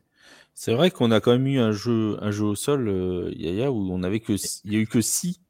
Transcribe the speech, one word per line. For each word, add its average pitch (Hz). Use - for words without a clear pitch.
C'est -
vrai 170
qu'on 117
a 107
quand 120
même 131
eu 139
un 110
jeu, 107
un 104
jeu 104
au 104
sol, 135
euh, 92
Yaya, 104
où 98
on 90
avait 98
que 107
s-, -
il 98
y -
a 110
eu 110
que 120
six -